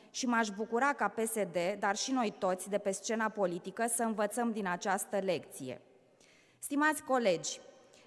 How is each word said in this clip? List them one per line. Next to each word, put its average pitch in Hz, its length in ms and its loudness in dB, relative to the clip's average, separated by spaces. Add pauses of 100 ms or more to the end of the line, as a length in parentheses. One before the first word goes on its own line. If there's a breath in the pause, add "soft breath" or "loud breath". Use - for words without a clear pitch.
(100)
și - 160 -4
m-aș 233 220 4
bucura 226 440 0
ca 240 160 0
P 196 100 -6
S 220 160 0
D, 180 440 0
dar 202 180 0
și 262 160 -2
noi 233 260 0
toți 185 300 0
de 202 100 0
pe 202 120 -2
scena 220 380 0
politică, 190 680 -2
să - 80 2
învățăm 220 500 0
din 208 140 -2
această 190 520 0
lecție. 156 640 -4 (760 soft breath)
Stimați 302 440 2
colegi, 233 580 2 (460 loud breath)